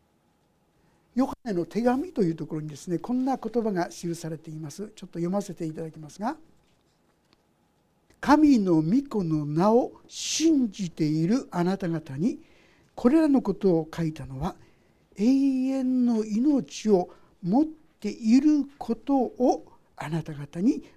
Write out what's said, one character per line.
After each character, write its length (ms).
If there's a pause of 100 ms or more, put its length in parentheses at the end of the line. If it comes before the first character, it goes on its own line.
(1160)
ヨ 120
ハ 60 (100)
ネ 100
の 120
手 180
紙 300
と 100
い 80
う 60
と 100
こ 100
ろ 40
に 80
で 80
す 100
ね、 140
こ 120
ん 120
な 140
言 260
葉 80
が 160
記 260
さ 140
れ 100
て 140
い 20
ま 160
す。 240
ち 80
ょ 40
っ 20
と 100
読 120
ま 120
せ 100
て 140
い 60
た 100
だ 80
き 80
ま 120
す 100
が、 160 (1800)
「神 400
の 220
御 260
子 160
の 200
名 280
を 220 (120)
信 640
じ 220
て 120
い 220
る 240
あ 140
な 120
た 120
方 280
に、 240 (540)
こ 140
れ 120
ら 60
の 160
こ 120
と 180
を 200
書 120
い 80
た 140
の 140
は、 140 (640)
永 80
遠 840
の 180
命 640
を 220 (320)
持 200
っ 20
て 460
い 300
る 260 (120)
こ 160
と 220
を 500 (300)
あ 120
な 140
た 120
方 260
に 240 (120)